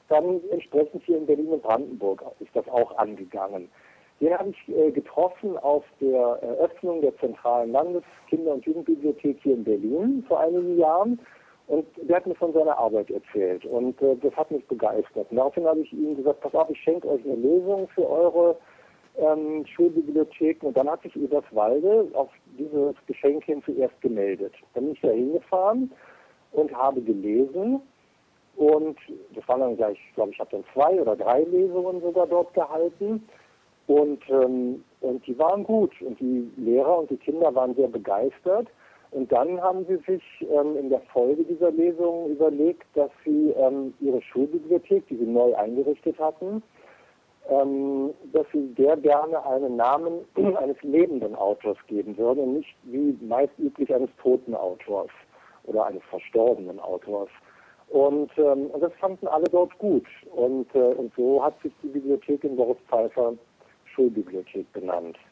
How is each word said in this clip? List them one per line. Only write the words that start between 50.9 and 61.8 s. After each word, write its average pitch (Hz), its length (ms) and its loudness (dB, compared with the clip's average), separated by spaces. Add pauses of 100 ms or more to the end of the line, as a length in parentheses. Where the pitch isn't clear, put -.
Autors 104 420 -2 (120)
geben 104 280 -6
würden 123 260 0
und 131 120 -2
nicht 151 200 -8 (100)
wie 135 360 -2
meist 120 380 0
üblich 139 360 -2
eines 127 140 0 (140)
toten 123 320 0
Autors 95 560 -6 (540)
oder 107 200 0
eines 92 200 -6
verstorbenen 104 760 -2
Autors. 95 480 -6 (600)
Und, 143 480 2
ähm, 143 300 4
und 147 140 -8
das 170 120 0
fanden 190 320 -6
alle 160 240 0
dort 180 280 2
gut. 196 280 0 (280)
Und, 127 400 -2
äh, 135 40 2
und 123 360 2
so 131 300 2
hat 147 160 -2
sich 151 120 -8 (100)